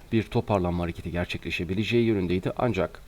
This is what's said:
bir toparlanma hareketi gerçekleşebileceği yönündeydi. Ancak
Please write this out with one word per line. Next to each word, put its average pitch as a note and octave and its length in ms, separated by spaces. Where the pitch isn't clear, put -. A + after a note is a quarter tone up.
bir A2 100
toparlanma F2+ 600
hareketi E2+ 280
gerçekleşebileceği F#2 960
yönündeydi. F#2 500
Ancak F#2 520